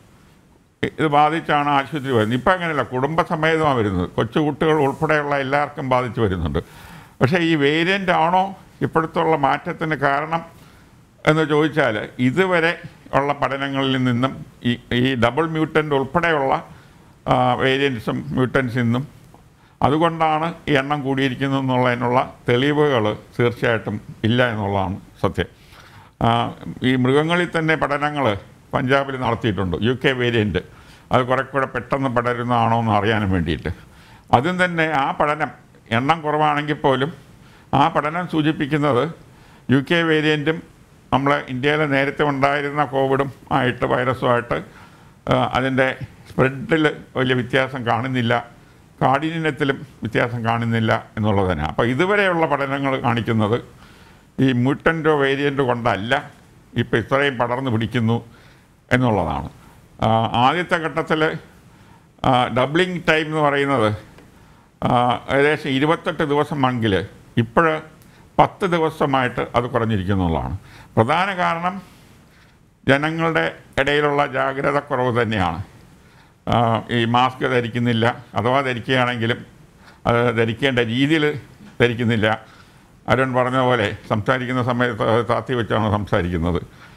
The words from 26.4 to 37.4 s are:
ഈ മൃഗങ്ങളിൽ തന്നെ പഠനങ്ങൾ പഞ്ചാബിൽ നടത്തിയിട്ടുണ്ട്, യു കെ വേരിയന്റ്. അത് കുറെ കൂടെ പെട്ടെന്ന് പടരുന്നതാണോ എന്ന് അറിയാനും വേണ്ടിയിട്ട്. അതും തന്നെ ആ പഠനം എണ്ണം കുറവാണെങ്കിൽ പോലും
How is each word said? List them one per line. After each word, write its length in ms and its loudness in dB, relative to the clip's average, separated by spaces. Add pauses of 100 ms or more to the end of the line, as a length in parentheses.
ഈ 140 2
മൃഗങ്ങളിൽ 520 2 (100)
തന്നെ 160 2
പഠനങ്ങൾ 640 0 (360)
പഞ്ചാബിൽ 460 0
നടത്തിയിട്ടുണ്ട്, 640 -2
യു 100 2
കെ 200 0
വേരിയന്റ്. 460 0 (540)
അത് 100 4
കുറെ 200 0
കൂടെ 240 -2
പെട്ടെന്ന് 440 -4
പടരുന്നതാണോ 720 0
എന്ന് 120 0
അറിയാനും 380 2
വേണ്ടിയിട്ട്. 380 0 (640)
അതും 320 0
തന്നെ 280 0
ആ 180 -2
പഠനം 400 -2 (400)
എണ്ണം 320 0
കുറവാണെങ്കിൽ 520 0
പോലും 380 0 (600)